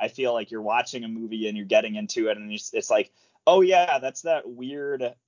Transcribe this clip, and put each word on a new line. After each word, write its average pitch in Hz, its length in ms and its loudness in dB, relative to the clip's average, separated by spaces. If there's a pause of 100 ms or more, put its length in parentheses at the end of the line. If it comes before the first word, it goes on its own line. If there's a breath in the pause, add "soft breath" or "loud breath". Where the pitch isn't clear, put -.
I 110 80 -2
feel 123 240 -2
like 110 180 -4
you're 110 120 -8
watching 117 420 -2
a 113 40 -8
movie 113 400 -6
and 107 80 -4
you're 101 100 -8
getting 107 300 4
into 107 320 -2
it, 107 80 0
and 104 160 -12
it's, 104 200 -12
it's 113 180 -4
like, 107 220 2 (340)
"Oh 180 160 8
yeah, 175 360 4
that's 131 240 -6
that 160 260 -2
weird 127 680 -6 (140)